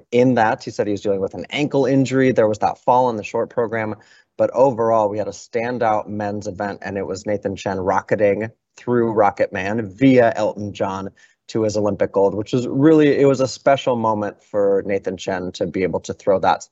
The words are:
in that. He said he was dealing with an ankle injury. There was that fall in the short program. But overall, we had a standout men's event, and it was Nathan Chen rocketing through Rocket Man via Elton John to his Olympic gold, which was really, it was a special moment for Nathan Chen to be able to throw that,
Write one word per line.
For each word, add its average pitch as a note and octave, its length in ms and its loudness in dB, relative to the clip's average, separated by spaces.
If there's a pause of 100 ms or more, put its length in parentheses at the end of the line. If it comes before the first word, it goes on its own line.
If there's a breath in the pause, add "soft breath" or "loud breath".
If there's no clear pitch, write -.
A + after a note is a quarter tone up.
(120)
in B2 240 4
that. A2+ 280 0
He A#2+ 60 -12
said G#2+ 160 -4
he G#2 60 -2
was G2 100 -6
dealing G2 200 -2
with G2 120 -4
an F#2 160 -12
ankle C#3 380 -2
injury. C3 440 2
There A2+ 160 2
was G#2+ 120 -2
that - 180 -2
fall B2+ 320 2
in A2+ 60 -4
the G#2 80 -6
short A2+ 260 -4
program. A2 460 -4 (420 soft breath)
But A2 140 2
overall, A2+ 580 2
we G#2+ 80 -4
had G2 100 -6
a G2 40 -8
standout A2+ 760 -4
men's G#2 380 -6
event, G2+ 380 -8
and G2 140 -8
it F#2 100 -6
was F#2+ 180 -10
Nathan G2+ 300 -4
Chen F#2+ 240 -6
rocketing G2+ 720 0 (260)
through A#2 360 0
Rocket G2+ 400 0
Man G2+ 380 -6
via A#2+ 460 6
Elton G2+ 380 -4
John G2 360 -6 (380 soft breath)
to A2+ 160 -2
his G#2+ 120 -2
Olympic G#2 360 -2
gold, G2 240 2
which G#2+ 180 -4
was B2 140 0
really, D3 500 4
it C#3 80 4
was C3 160 2
a C3 60 2
special C#3 480 0
moment G#2+ 480 -2
for G2 420 0
Nathan G2 320 -4
Chen F2+ 360 -6
to G2+ 120 -4
be F#2 160 -4
able F2 200 -2
to - 120 -10
throw G2 240 0
that, - 340 -2